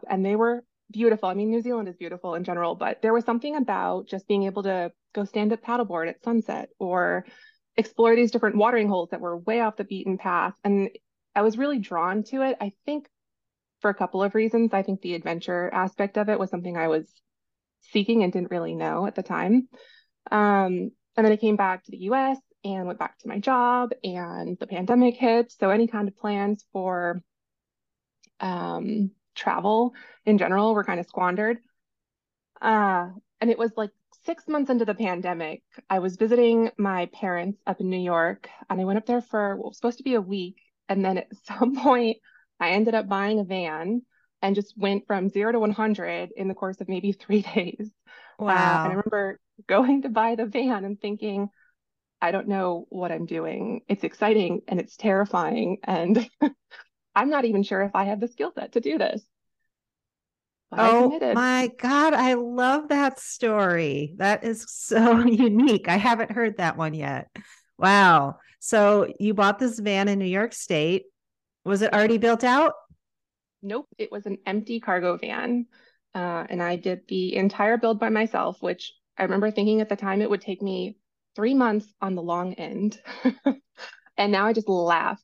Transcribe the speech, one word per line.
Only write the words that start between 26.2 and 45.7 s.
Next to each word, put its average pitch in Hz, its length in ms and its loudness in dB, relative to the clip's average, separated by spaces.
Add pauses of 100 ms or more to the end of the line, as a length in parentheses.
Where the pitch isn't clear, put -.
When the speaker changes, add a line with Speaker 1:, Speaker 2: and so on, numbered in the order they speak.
Speaker 1:
for, 180 520 -4 (1160)
um, 180 720 -4 (240)
travel 220 600 0 (320)
in 214 100 6
general 202 380 2
were 202 100 0
kind 180 160 -4
of 175 60 -10
squandered. 202 500 -2 (1040)
Uh, 196 480 0 (320)
and 233 100 2
it 233 60 2
was, 226 220 -2
like, 208 120 -4 (360)
six 330 200 -8
months 294 240 -2
into 240 140 2
the 208 100 -2
pandemic, 180 680 -6 (260)
I 190 120 0
was 185 160 -4
visiting 226 600 4
my 185 300 -2
parents 180 600 -4
up 190 140 -6
in 190 80 -2
New 185 100 -2
York, 175 520 -2 (180)
and 185 100 -4
I 190 60 -2
went 196 140 0
up 220 80 -6
there 240 160 0
for 202 340 -4
what 196 120 -10
was - 100 -14
supposed 240 200 -4
to 269 60 -20
be 262 100 0
a 220 60 2
week. 185 380 -6 (280)
And 196 160 0
then 185 140 0
at - 200 -6
<laughs> - 80 -20
some 247 300 -2
point, 240 440 2 (420)
I 170 120 0
ended 220 220 2
up 214 140 -2
buying 202 320 0
a 196 40 -4
van 180 580 -6 (400)
and 196 120 0
just 202 220 -4
went 196 300 -2
from 196 240 -2
zero 208 220 0
to 233 60 0
one 214 120 2